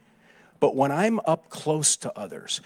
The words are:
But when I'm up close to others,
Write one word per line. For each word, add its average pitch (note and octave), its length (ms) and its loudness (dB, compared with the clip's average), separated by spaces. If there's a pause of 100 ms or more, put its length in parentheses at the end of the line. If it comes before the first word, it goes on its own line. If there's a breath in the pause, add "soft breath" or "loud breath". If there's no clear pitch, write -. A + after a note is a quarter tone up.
(600 soft breath)
But C#3 160 4
when C#3 160 2
I'm G#3+ 340 2
up D#3+ 220 0
close - 480 0
to - 220 -10
others, - 480 -8